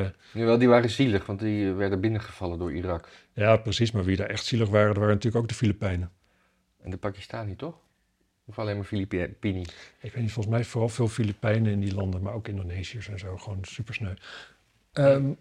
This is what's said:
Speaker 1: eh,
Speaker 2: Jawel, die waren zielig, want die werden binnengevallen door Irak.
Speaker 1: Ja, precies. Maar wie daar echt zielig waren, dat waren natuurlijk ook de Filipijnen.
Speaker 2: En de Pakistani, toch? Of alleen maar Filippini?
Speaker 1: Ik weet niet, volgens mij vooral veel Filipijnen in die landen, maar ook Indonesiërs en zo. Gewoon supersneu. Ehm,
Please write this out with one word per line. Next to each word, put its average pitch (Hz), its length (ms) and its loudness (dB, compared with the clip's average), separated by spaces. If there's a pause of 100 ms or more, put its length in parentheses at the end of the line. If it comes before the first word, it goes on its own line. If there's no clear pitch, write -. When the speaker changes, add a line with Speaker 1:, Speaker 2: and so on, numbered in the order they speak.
Speaker 1:
eh, 95 60 -2 (260)
Speaker 2:
Jawel, 113 260 4
die 123 100 8
waren 120 220 8
zielig, 107 360 2
want 101 140 -4
die 104 320 0
werden 98 280 0
binnengevallen 98 580 -2
door 85 140 -4
Irak. 87 360 -4 (240)
Speaker 1:
Ja, 110 240 6
precies. 110 340 0
Maar 98 140 0
wie 92 120 4
daar 98 120 -4
echt - 160 -6
zielig 113 240 0
waren, 104 200 6
dat 104 80 2
waren 104 180 4
natuurlijk 117 280 0
ook 113 60 -4
de - 60 -4
Filipijnen. 92 560 0 (720)
Speaker 2:
En 90 80 -10
de 95 60 -6
Pakistani, 101 600 -8
toch? 165 180 -10 (720)
Of 110 120 -12
alleen 104 180 -2
maar 101 80 -4
Filippini? 95 760 -2 (400)
Speaker 1:
Ik 117 120 -12
weet 120 100 -4
niet, 107 100 -2
volgens 110 220 -2
mij 117 100 0
vooral 117 240 -2
veel 113 200 0
Filipijnen 107 640 0
in 101 80 0
die 98 140 -2
landen, 92 280 -2
maar 95 120 -4
ook 107 140 -8
Indonesiërs 95 600 -8
en 101 100 -10
zo. 92 180 -10
Gewoon 101 260 -10
supersneu. 101 520 -8 (760)
Ehm, 139 480 4